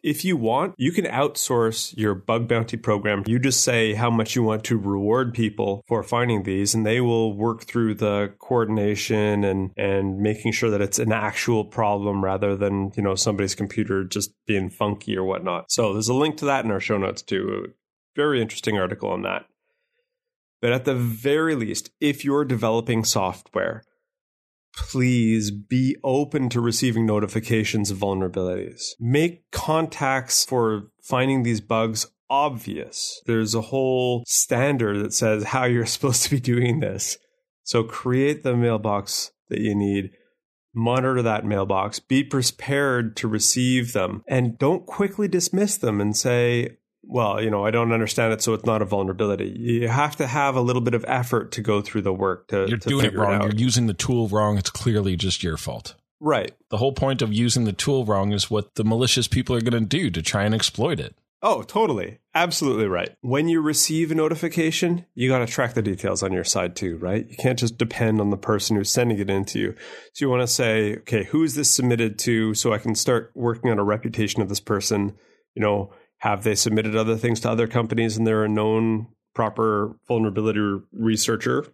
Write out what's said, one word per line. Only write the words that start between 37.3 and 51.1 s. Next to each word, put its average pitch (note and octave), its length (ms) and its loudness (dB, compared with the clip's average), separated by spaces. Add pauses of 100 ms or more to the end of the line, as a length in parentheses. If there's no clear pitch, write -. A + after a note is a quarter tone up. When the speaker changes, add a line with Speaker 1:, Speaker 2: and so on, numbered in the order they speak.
Speaker 1:
So A2+ 220 0
create C3 580 0
the B2 140 0
mailbox G#2+ 760 0 (180)
that - 120 -4
you G#2+ 160 0
need. G2+ 340 0 (640)
Monitor B2+ 480 2
that A2 220 0
mailbox. G2 560 -2
Be C3+ 240 2
prepared C3 920 -2
to A#2 100 -2
receive B2 640 0
them. G2 340 -2
And B2+ 320 0
don't F3 280 0
quickly G3+ 420 -2
dismiss F#3 480 0
them G#2 240 0
and G#2+ 160 0
say, A#2+ 600 0 (280)
"Well, G#2+ 340 0
you A2 100 0
know, G2+ 140 0
I A2 60 2
don't A#2 220 2
understand A2+ 400 2
it, G#2+ 100 -2
so A2+ 120 2
it's G#2 100 -6
not A2 180 2
a G2 40 0
vulnerability." G2 720 -2
You A#2 320 0
have C#3+ 280 0
to C#3 100 -2
have C#3 300 0
a B2+ 40 4
little B2 220 2
bit A#2+ 120 0
of A2+ 120 -2
effort B2 460 -2